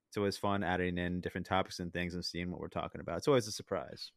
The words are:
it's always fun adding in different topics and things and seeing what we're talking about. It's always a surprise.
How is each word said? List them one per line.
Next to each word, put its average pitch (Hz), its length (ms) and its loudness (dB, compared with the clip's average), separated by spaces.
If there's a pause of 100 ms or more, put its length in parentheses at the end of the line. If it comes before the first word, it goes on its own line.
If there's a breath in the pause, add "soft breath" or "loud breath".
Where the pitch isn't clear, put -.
it's - 120 -8
always 101 180 2
fun 101 260 2
adding 90 360 2
in 87 220 0
different 90 260 -4
topics 95 320 2
and 87 120 -4
things 87 220 -2
and 87 100 -4
seeing 87 280 -2
what 76 100 -6
we're 78 60 -4
talking - 340 -4
about. 82 160 -4
It's - 100 0
always 127 200 6
a 107 40 -6
surprise. - 640 -6